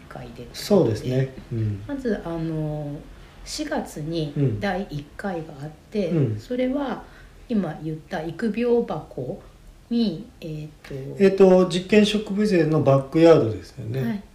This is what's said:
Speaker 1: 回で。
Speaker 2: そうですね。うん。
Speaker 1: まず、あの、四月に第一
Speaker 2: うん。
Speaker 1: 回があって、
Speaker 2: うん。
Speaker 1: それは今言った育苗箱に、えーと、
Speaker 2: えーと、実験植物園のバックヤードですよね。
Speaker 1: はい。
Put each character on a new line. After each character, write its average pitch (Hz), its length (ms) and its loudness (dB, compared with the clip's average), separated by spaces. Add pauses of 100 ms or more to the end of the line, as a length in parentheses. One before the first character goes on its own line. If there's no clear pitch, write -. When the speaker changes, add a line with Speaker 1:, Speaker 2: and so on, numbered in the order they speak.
Speaker 1:
回 127 280 -16
で。 123 160 -16
Speaker 2:
そ 190 320 4
う 117 40 4
で 107 80 0
す - 80 -8
ね。 131 280 0 (200)
う - 40 -6
ん。 104 300 -4
Speaker 1:
ま 285 100 -6
ず、 254 280 -4
あ 170 60 -6
の、 156 600 -6 (540)
四 - 200 -10
月 - 360 -8
に 156 320 -6 (280)
第 190 300 -4
一 147 80 -10
Speaker 2:
う 139 40 -10
ん。 - 20 -16 (120)
Speaker 1:
回 185 220 -6
が 160 240 -12
あ 147 40 -12
っ 156 40 -12 (200)
て、 202 180 -4
Speaker 2:
う 135 280 0
ん。 - 20 -10
Speaker 1:
そ - 180 -8
れ 254 120 0
は 269 360 -4 (440)
今 185 340 -2
言 156 120 -6
っ - 20 -10
た 160 260 -8
育 185 340 -4
苗 240 260 2
箱 156 600 -8 (480)
に、 220 380 -2 (120)
え 175 60 -14
ー 151 200 -10
と、 - 280 -18 (240)
Speaker 2:
え 196 100 8
ー 190 80 4
と、 185 320 8
実 180 220 -4
験 208 140 8
植 202 280 -2
物 208 240 0
園 156 140 2
の 156 120 2
バ 135 160 4
ッ 135 60 0
ク - 160 0
ヤ 165 140 10
ー 127 80 6
ド 110 80 0
で 95 140 -8
す - 60 -20
よ - 160 -14
ね。 127 160 -6
Speaker 1:
は 233 100 -2
い。 196 100 -8 (120)